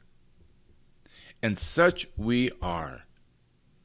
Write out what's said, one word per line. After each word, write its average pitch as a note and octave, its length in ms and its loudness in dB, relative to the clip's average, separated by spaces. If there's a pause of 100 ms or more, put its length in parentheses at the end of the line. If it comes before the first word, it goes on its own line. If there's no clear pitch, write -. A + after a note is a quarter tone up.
(1400)
And G#2+ 180 0
such F3+ 480 2 (100)
we A#2+ 420 0
are. D#2+ 440 -6 (800)